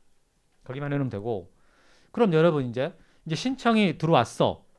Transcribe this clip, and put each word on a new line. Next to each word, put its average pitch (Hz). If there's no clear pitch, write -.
거기만 143
해놓으면 139
되고. 104
그럼 220
여러분 156
이제, 123
이제 160
신청이 220
들어왔어. 135